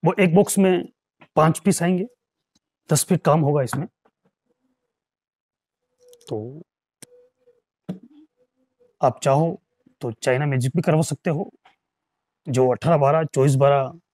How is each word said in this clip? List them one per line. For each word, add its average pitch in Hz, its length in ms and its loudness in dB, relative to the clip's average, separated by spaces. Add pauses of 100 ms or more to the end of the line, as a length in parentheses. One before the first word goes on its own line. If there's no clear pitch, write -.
वो 175 180 2
एक 180 140 2
बॉक्स 202 240 2
में 185 300 2 (480)
पांच 156 220 2
पीस - 240 0
आएंगे, 180 240 -2 (840)
दस 151 140 0
फीट - 180 0
काम 156 180 2
होगा 143 220 0
इसमें। 135 240 -6 (2500)
तो 123 340 -12 (2500)
आप 127 220 -2
चाहो 156 380 -2 (420)
तो 120 100 -6
चाइना 131 340 -2
मैजिक 131 300 -2
भी 165 60 -2
करवा 156 200 2
सकते - 280 -6
हो, 147 200 -6 (960)
जो 127 240 0
अठारह 156 260 0
बारह, 147 280 2
चौबीस 139 320 2
बारह 139 360 2 (220)